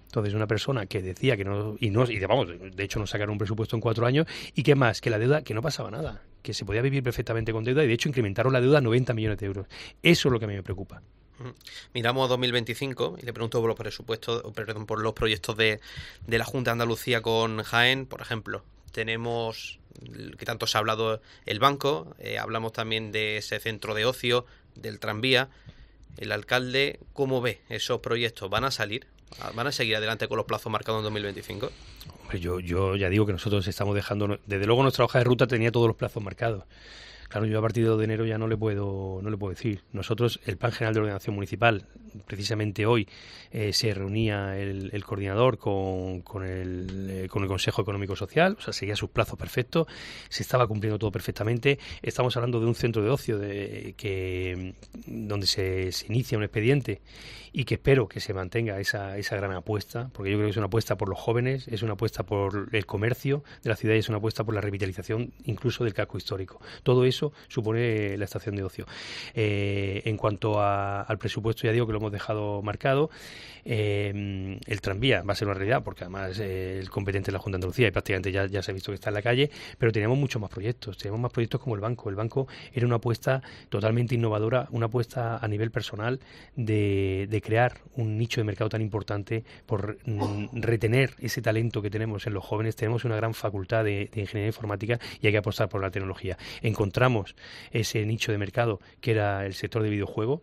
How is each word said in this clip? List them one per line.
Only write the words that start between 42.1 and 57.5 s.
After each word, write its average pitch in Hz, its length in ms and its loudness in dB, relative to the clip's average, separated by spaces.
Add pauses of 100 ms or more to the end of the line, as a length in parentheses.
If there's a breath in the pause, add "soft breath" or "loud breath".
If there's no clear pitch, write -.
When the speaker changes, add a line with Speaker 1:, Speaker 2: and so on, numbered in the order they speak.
Speaker 1:
precisamente 104 580 -2
hoy, 113 220 4 (440 loud breath)
eh, 107 200 -2
se 107 220 2
reunía 101 680 0
el, 98 320 -4
el 101 140 -6
coordinador 101 520 2
con, 95 640 -2
con 95 220 -8
el, 92 640 -6
eh, 95 200 -4
con 101 140 0
el 95 40 0
Consejo 92 360 0
Económico 98 340 -4
Social, 170 420 2
o - 20 -18
sea, 107 120 -8
seguía 101 240 -4
sus - 140 -4
plazos - 280 0
perfectos, 123 480 0 (400 loud breath)
se - 160 -6
estaba 123 240 4
cumpliendo 107 320 0
todo 107 100 2
perfectamente. 117 680 0 (220 loud breath)
Estamos - 340 0
hablando 120 240 0
de 113 60 2
un 117 100 4
centro 113 260 2
de 104 80 4
ocio 127 280 0
de, 101 580 -6
que, 92 800 -4 (340)
donde 104 400 -4
se, 92 460 0
se - 140 -8
inicia 120 300 0
un 104 60 0
expediente 113 560 2 (540 loud breath)